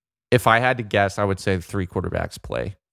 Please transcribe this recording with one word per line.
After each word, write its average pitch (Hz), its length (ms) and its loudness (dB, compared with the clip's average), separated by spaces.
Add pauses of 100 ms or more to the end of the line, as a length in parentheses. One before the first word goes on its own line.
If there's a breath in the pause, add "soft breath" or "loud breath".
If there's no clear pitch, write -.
(300)
if 123 160 2
I 113 120 6
had 127 180 2
to 120 60 -4
guess, 101 360 0
I 104 60 0
would 98 160 -2
say 95 180 0
three 92 280 -4
quarterbacks - 540 -4
play 62 360 -8 (160)